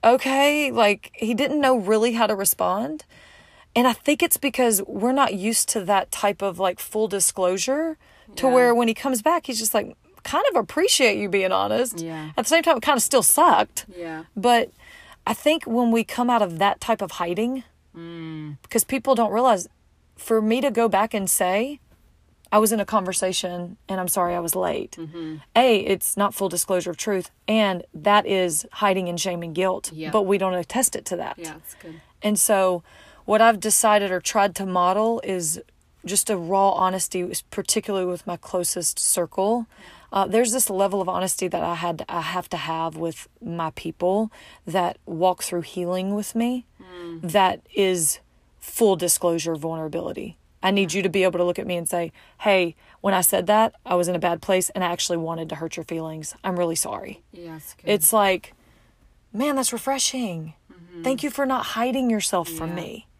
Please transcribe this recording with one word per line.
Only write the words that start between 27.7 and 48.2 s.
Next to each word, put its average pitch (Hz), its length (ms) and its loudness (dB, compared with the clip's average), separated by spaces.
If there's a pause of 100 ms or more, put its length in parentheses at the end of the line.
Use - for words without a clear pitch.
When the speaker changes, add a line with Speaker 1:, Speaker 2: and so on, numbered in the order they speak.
Speaker 1:
that 202 340 4
is 180 460 0
hiding 190 340 0
in 175 100 -4
shame 175 260 -4
and 165 120 -10
guilt, 185 380 -2
Speaker 2:
Yeah. 160 180 -8
Speaker 1:
but 208 120 2
we 196 140 2
don't 190 180 0
attest 202 400 -2
it - 100 -8
to 185 120 -6
that. - 200 -8
Speaker 2:
Yeah, 165 160 -12
that's - 220 -20
good. 160 260 -18 (200)
Speaker 1:
And 214 180 0
so 185 440 2 (420)
what 208 160 4
I've 226 180 6
decided 208 520 2
or 180 100 -2
tried 202 340 0
to 196 100 -6
model 190 580 2
is 170 380 -4 (440)
just 190 240 -2
a 208 80 0
raw 196 340 2
honesty, 185 600 -2 (200)
particularly 196 540 -2
with 180 220 -6
my 175 100 -6
closest - 640 -4
circle. 196 680 0
Speaker 2:
Yeah. - 280 -20 (140)
Speaker 1:
Uh, 196 140 2
there's 226 260 2
this 247 180 0
level 196 320 0
of 180 80 -2
honesty 185 380 -2
that 175 140 -2
I 170 140 -2
had, 165 340 -4
I 170 120 -4
have 175 280 -6
to 175 80 -6
have 160 380 -4
with 160 320 -6 (160)
my 170 320 -6
people 190 560 -2 (340)
that 180 400 0
walk 180 380 0
through 175 180 -4
healing 185 540 -4
with 208 200 -6
me 240 300 -2 (160)
Speaker 2:
Mm. 175 500 -10
Speaker 1:
that 185 300 2 (140)
is 185 440 0 (400)